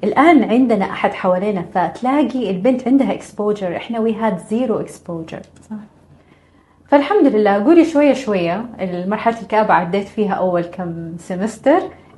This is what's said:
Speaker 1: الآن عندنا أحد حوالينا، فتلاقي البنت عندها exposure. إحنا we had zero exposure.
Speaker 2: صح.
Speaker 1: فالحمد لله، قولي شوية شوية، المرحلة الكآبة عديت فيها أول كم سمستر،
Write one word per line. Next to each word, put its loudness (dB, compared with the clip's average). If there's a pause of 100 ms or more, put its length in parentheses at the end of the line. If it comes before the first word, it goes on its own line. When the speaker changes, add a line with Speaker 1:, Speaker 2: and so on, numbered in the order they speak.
Speaker 1:
الآن 4
عندنا 2
أحد -2
حوالينا، -2 (120)
فتلاقي -2
البنت 0
عندها 2
exposure. -4
إحنا -4
we 2
had -4
zero -2
exposure. -12 (280)
Speaker 2:
صح. -10 (1080)
Speaker 1:
فالحمد 2
لله، 2
قولي 6
شوية 4
شوية، -2 (140)
المرحلة -4
الكآبة 2
عديت 0
فيها -2
أول 0
كم -10
سمستر، 0 (380)